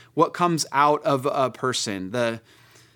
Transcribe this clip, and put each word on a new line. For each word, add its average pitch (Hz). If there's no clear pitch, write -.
what 151
comes 170
out 147
of 135
a 135
person, 98
the, 117